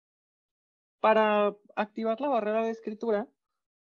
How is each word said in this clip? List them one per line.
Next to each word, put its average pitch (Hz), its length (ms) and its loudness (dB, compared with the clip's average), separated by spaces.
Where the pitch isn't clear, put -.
Para 208 560 2
activar 220 440 -4
la 277 80 -4
barrera 220 360 -2
de 226 80 -2
escritura, 220 580 -4